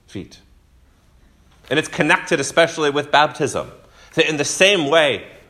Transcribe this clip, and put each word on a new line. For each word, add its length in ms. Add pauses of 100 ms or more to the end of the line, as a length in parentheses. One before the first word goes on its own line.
feet. 320 (1300)
And 100
it's 80
connected 520
especially 500
with 220
baptism. 600 (420)
That 160
in 80
the 80
same 420
way, 400 (220)